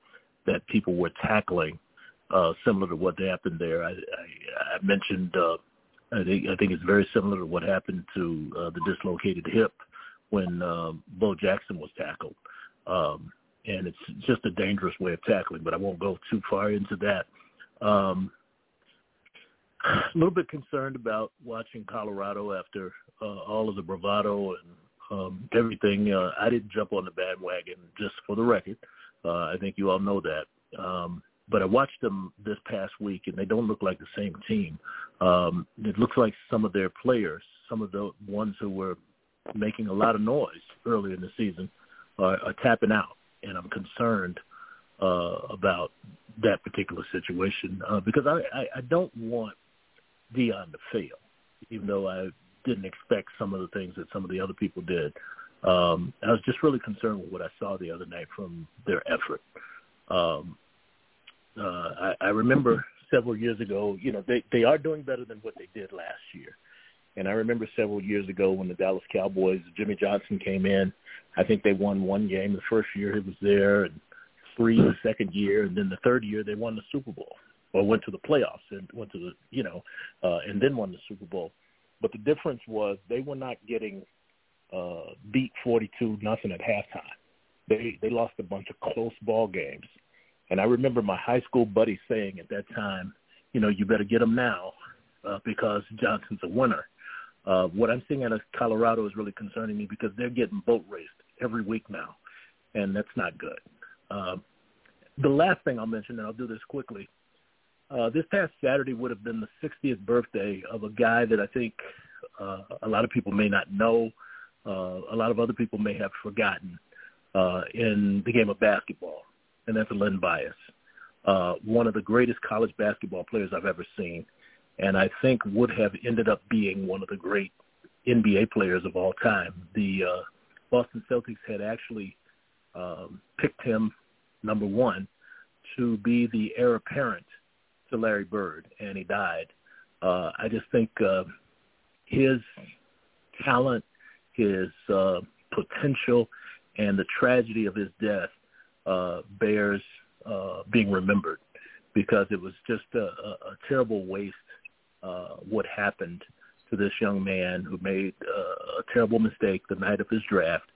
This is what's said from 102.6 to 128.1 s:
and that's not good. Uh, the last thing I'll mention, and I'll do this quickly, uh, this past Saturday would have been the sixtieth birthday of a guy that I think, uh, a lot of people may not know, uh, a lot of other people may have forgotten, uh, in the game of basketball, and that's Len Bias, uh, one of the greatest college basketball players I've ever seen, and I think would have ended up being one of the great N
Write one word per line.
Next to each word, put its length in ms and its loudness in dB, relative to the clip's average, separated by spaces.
and 200 0
that's 220 -2
not 220 -4
good. 200 -10
Uh, 260 -6
the 100 4
last 360 4
thing 140 -2
I'll 80 -4
mention, 320 -6
and 80 -8
I'll 60 -6
do 140 -8
this 120 -8
quickly, 400 -10
uh, 200 0
this 200 0
past 220 0
Saturday 300 2
would 180 -4
have 140 -10
been 160 -4
the 80 -8
sixtieth 400 -4
birthday 720 0
of 140 -8
a 60 -6
guy 340 4
that 160 4
I 60 0
think, 280 -2
uh, 240 -8
a 60 -4
lot 160 4
of 60 -2
people 220 -2
may 160 4
not 240 0
know, 380 4
uh, 340 -6
a 40 -4
lot 140 4
of 100 2
other 120 2
people 260 -2
may 160 0
have 160 -4
forgotten, 560 -2
uh, 280 2
in 520 4
the 60 0
game 180 6
of 100 -4
basketball, 640 0
and 100 0
that's 140 0
Len 280 2
Bias, 360 0
uh, 300 4
one 220 4
of 80 2
the 80 -2
greatest 400 4
college 340 0
basketball 480 -2
players 320 -2
I've 100 -4
ever 180 -2
seen, 300 -6
and 160 2
I 120 4
think 240 6
would 320 4
have 140 4
ended 240 2
up 200 2
being 380 2
one 160 -2
of 60 -8
the 80 -6
great 360 -2
N 160 6